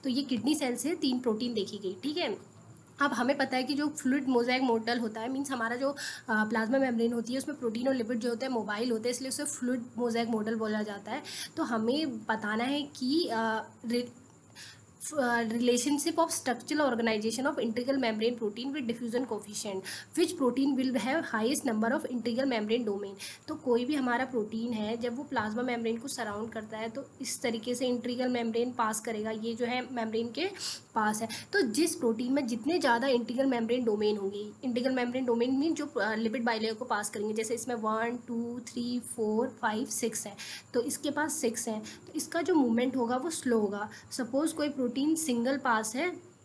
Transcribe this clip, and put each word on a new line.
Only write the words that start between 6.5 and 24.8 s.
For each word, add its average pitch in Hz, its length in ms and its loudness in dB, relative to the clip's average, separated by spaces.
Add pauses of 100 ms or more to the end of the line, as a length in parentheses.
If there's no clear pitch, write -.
membrane 233 340 4
होती 233 200 -2
है 269 60 0
उसमें 294 200 -6
protein 240 300 0
और 269 60 4
lipid 240 240 0
जो 240 100 -2
होते 233 180 -2
हैं 262 60 -2
mobile 214 400 0
होते 220 160 0
हैं, 247 60 0
इसलिए 262 140 -6
उसे 285 160 -4
fluid 247 380 -2 (160)
mosaic 233 300 2
mortal 220 260 0
बोला 214 280 0
जाता 208 300 -6
है। 294 100 -6 (340)
तो 320 60 0
हमें 240 560 2
बताना 220 460 0
है 285 180 0
कि, 285 500 0
अ, 220 60 0 (480)
रि-, 240 240 0 (1080)
uh, 240 240 4
relationship 247 720 2
of 330 160 4
structural 269 500 0
organization 226 680 2
of 302 120 0
integral 247 400 0
membrane 226 440 0
protein 233 300 -4
with 277 160 -4
diffusion 240 380 -2
coefficient, 202 540 -6 (380)
which 180 240 4
protein 269 340 4
will 254 200 2
have 262 280 0 (100)
highest 226 320 2
number 226 300 2
of 311 100 -2
integral 240 400 0
membrane 226 380 2
domain। 202 300 -4 (340)
तो 311 60 -4
कोई 247 300 2
भी 294 100 0
हमारा 254 300 2
protein 233 480 -2
है 214 240 -2